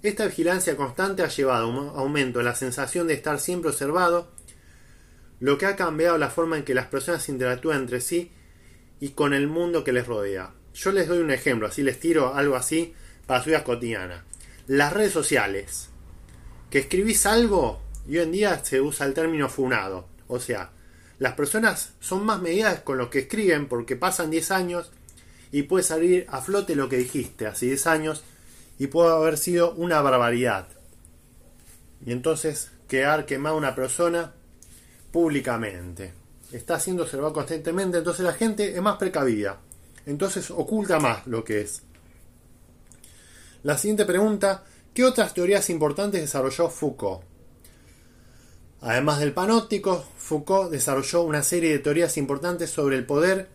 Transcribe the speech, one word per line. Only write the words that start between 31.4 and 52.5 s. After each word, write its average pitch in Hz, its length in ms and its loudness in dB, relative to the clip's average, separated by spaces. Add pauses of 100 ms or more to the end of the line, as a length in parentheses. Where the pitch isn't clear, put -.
Y 120 80 -6
entonces 147 600 -2 (160)
quedar 143 360 2
quemada 147 320 -2
una 139 180 0
persona 170 600 -2 (760)
públicamente. 110 1040 -2 (400)
Está 120 280 -4
siendo 180 240 -2
observado 147 280 -4
constantemente, 165 680 -2
entonces 170 260 -2
la 175 100 2
gente 208 400 0
es 180 80 -4
más 208 160 0
precavida. 120 600 0 (440)
Entonces 175 460 -4
oculta 180 500 0
más 117 260 0
lo 113 160 -4
que 104 200 -2
es. - 200 -10 (1800)
La 143 160 0
siguiente 208 260 2
pregunta, 196 600 2 (280)
¿qué 247 120 2
otras 247 280 4
teorías 185 380 2
importantes 170 500 0
desarrolló 143 480 0
Foucault? 101 560 -4 (1600)
Además 139 340 2
del 147 140 0
panóptico, 196 720 0 (140)
Foucault 175 520 0
desarrolló 143 520 0
una 156 200 0
serie 165 300 2
de 143 60 2
teorías 151 400 2
importantes 156 500 -2